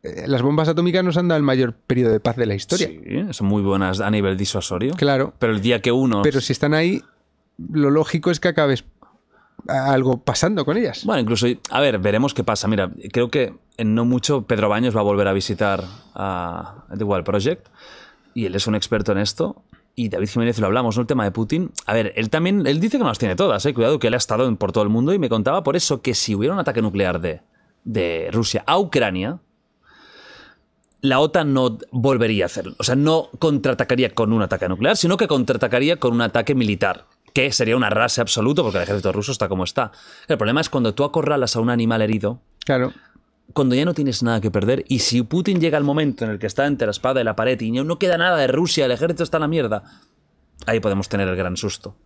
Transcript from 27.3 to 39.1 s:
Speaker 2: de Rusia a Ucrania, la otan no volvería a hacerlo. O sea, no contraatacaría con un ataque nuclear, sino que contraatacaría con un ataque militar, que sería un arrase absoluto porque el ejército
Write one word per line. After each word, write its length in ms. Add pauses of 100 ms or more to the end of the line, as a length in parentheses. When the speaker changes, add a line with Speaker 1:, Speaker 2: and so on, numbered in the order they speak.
Speaker 2:
de 480
Rusia 340
a 100
Ucrania, 640 (1600)
la 200
otan 340
no 240 (140)
volvería 520
a 40
hacerlo. 300
O 60
sea, 120
no 340 (100)
contraatacaría 760
con 200
un 80
ataque 260
nuclear, 300
sino 180
que 120
contraatacaría 680
con 160
un 80
ataque 340
militar, 500 (280)
que 200
sería 240
un 80
arrase 340
absoluto 440
porque 160
el 40
ejército 300